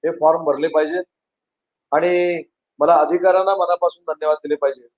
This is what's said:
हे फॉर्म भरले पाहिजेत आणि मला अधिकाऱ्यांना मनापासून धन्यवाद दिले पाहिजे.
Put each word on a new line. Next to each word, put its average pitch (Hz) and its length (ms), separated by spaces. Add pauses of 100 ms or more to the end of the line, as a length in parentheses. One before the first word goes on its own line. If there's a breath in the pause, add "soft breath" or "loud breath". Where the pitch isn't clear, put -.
हे 165 140
फॉर्म 160 260
भरले 147 240
पाहिजेत 156 360 (880)
आणि 175 500 (380)
मला 160 160
अधिकाऱ्यांना 185 600
मनापासून 175 480
धन्यवाद 156 340
दिले 147 180
पाहिजे. 135 300 (120)